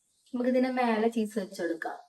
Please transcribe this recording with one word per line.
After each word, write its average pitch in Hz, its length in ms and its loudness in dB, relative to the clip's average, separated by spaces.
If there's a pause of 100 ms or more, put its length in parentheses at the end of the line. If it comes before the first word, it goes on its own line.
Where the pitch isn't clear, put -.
(340)
നമുക്ക് 247 160 2
ഇതിന്റെ 254 200 4
മേലെ 233 380 2
ചീസ് 220 300 -2
വെച്ചെടുക്കാം, 170 580 -4 (120)